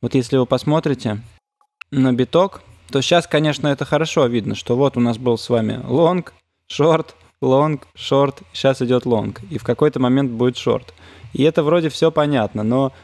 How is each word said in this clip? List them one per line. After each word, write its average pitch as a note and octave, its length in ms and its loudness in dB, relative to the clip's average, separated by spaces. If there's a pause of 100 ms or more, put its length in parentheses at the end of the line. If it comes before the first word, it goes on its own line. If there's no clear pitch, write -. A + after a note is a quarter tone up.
Вот A#2+ 120 -2
если C3 220 0
вы B2+ 80 2
посмотрите C3 800 -2 (680)
на C3 220 2
биток, E3 480 0 (300)
то C#3 100 0
щас, F3 260 2
конечно, D3 420 0
это C#3 180 -2
хорошо D3+ 400 0
видно, A2+ 280 -2
что A#2+ 220 -4
вот C3+ 220 0
у - 20 2
нас A#2+ 160 0
был A#2+ 220 -2
с - 100 -12
вами A2+ 400 0
лонг, E3+ 460 0 (320)
шорт, D#3 480 0 (260)
лонг, C#3 540 0
шорт, C#3 480 0 (100)
щас C3+ 300 0
идет B2 240 0
лонг, G#2+ 420 -2
и D#3+ 80 -8
в - 80 -12
какой-то D3 340 0
момент B2+ 320 0
будет A#2+ 280 -2
шорт. A2+ 340 -4 (420)
И B2+ 80 -2
это D#3+ 200 2
вроде D#3+ 280 0
все D#3+ 200 0
понятно, C#3+ 520 0
но B2+ 280 0 (140)